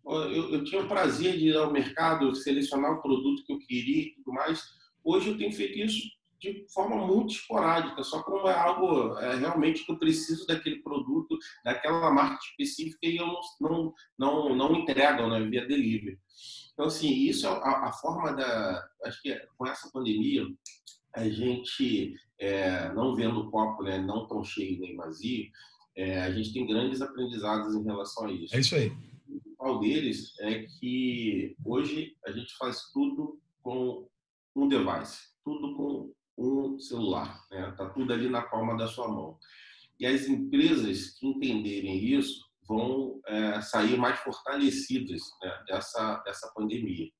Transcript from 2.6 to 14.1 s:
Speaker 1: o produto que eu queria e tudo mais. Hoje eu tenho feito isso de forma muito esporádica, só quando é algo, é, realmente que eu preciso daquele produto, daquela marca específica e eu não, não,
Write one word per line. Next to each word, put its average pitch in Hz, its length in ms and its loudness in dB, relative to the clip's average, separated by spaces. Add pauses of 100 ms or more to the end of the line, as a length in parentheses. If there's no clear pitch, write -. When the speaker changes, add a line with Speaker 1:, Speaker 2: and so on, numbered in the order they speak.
Speaker 1:
o 156 100 -2
produto 139 420 2
que 147 80 -6
eu - 60 -4
queria 127 440 0
e - 120 -8
tudo 262 180 -10
mais. 160 300 -2 (400)
Hoje 190 280 4
eu 208 60 -2
tenho 214 160 -2
feito 196 260 -4
isso 220 200 0 (420)
de 196 340 -8
forma 190 320 0
muito 202 280 4
esporádica, 165 680 0
só 156 220 -4
quando 190 240 0
é 185 100 6
algo, 175 600 4
é, 127 180 0
realmente 156 480 2
que 165 80 -4
eu 160 60 -4
preciso 160 460 2
daquele 160 380 -2
produto, 147 560 -2 (260)
daquela 156 460 2
marca 139 340 6
específica 151 600 -4
e 170 100 2
eu 170 100 0
não, 175 140 -2 (200)
não, 160 340 0 (240)